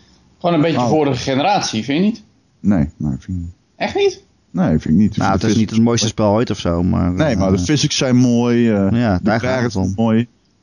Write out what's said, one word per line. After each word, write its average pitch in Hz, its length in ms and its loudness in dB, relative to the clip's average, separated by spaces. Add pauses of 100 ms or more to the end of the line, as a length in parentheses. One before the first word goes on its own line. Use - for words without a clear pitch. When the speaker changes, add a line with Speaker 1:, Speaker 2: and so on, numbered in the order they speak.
(380)
Speaker 1:
gewoon 175 160 0
een 151 60 2
beetje 156 200 0
Speaker 2:
Oh. 123 80 0
Speaker 1:
vorige 143 340 0
generatie, 139 640 -2
vind 139 140 -2
je 185 60 2
niet? 214 180 -2 (380)
Speaker 2:
Nee, 87 360 0
nee, 76 220 -4
vind - 40 -16 (160)
ik 87 60 -8
niet. 87 80 -12 (240)
Speaker 1:
Echt - 180 -6
niet? 392 280 0 (280)
Speaker 2:
Nee, 180 180 -2
vind - 160 0
ik - 60 -4 (100)
niet. 101 100 2
Ik - 60 -8
Speaker 3:
Nou, 98 140 0
Speaker 2:
vind 95 120 -2
Speaker 3:
het 110 80 0
is 104 40 0
Speaker 2:
de 110 60 2
Speaker 3:
niet 101 100 -2
het 110 120 0
mooiste 117 240 2
spel 107 260 0
ooit 117 180 0
of 110 80 -4
zo, 87 240 -2
maar, 90 300 0
Speaker 2:
Nee, 135 220 0
Speaker 3:
eh, - 40 -2
Speaker 2:
maar 95 140 2
de 98 60 2
physics 143 380 -2
zijn 127 200 0
mooi, 120 540 2
eh, 98 200 2
Speaker 3:
ja, 113 260 0
Speaker 2:
de 87 60 -4
Speaker 3:
daar 110 180 0
gaat - 0 -
het - 0 -
Speaker 2:
bergen 123 300 -2
zijn 95 140 -2
Speaker 3:
om. 95 120 -2
Speaker 2:
mooi, 113 300 0 (360)